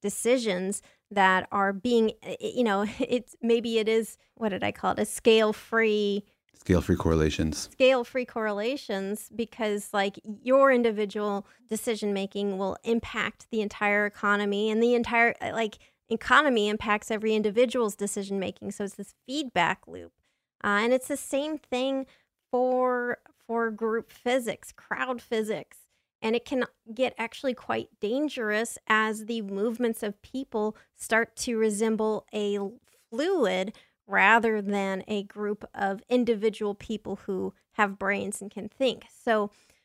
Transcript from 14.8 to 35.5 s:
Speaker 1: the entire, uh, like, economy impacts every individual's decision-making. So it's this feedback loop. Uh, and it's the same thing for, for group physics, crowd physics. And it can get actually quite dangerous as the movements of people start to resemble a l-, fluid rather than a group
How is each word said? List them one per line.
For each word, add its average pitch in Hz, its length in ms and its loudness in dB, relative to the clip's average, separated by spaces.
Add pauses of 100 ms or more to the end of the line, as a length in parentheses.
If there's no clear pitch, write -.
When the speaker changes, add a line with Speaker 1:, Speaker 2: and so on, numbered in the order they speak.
Speaker 1:
the 240 100 4
entire, 233 480 2
uh, - 120 -2
like, 220 260 -4 (280)
economy 240 640 2
impacts 208 400 -2
every 214 240 0
individual's 214 600 2
decision-making. 196 760 -6
So - 120 -8
it's 196 100 -8
this - 220 -16 (100)
feedback 254 640 -2
loop. 170 240 -16 (520)
Uh, 202 200 2
and 240 100 2
it's 254 140 0
the 285 100 -4
same 294 400 -4
thing 269 480 -4 (460)
for, 254 640 0 (300)
for 226 240 -2
group 220 400 -4
physics, 247 600 -4
crowd 254 480 -6
physics. 214 580 -4 (440)
And 220 140 0
it 233 100 -2
can 254 200 -2 (280)
get 254 240 0
actually 240 380 -4
quite - 340 -6 (100)
dangerous 226 800 -2 (100)
as 220 380 2
the 226 160 -4
movements 226 600 -2
of 208 180 -6
people 214 560 -6 (180)
start - 420 -2
to 233 200 -2
resemble 220 720 0
a 208 260 -2
l-, 196 160 -6 (360)
fluid 226 640 0 (320)
rather 214 560 4
than 196 460 -2
a 208 160 -4
group 208 400 -6 (100)